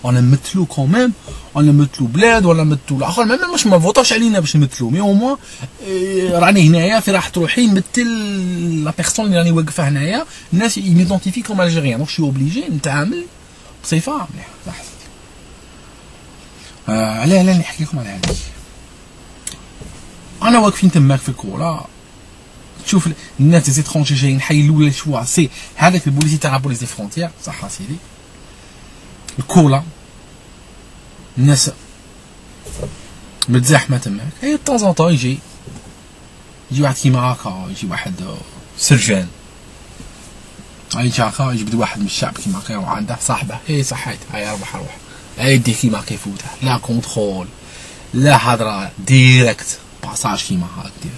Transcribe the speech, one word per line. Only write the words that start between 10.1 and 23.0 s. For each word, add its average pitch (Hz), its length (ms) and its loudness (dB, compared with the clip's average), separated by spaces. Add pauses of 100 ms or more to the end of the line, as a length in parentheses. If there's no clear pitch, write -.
الناس 214 240 0
يميدونتيفي 185 640 2
كوم 196 200 -4
الجيريان، 156 360 0
دونك 147 120 -4
شي - 120 -4
اوبليجي 147 480 -2
نتعامل 156 560 -4 (580)
بصفه 165 280 -2
مليحه، - 380 -10 (180)
صح 175 60 -14
سيدي. - 380 -20 (1800)
آه، 110 300 -2
علاه، 175 200 4
علاه 185 180 4
نحكي 160 260 -2
لكم 151 160 -6
على 110 100 -10
هادي. 92 240 -6 (2000)
انا 233 160 4
واقفين 196 320 4
تماك 135 280 4
في - 100 -6
الكوره، 135 580 -6 (1000)
تشوف 180 220 2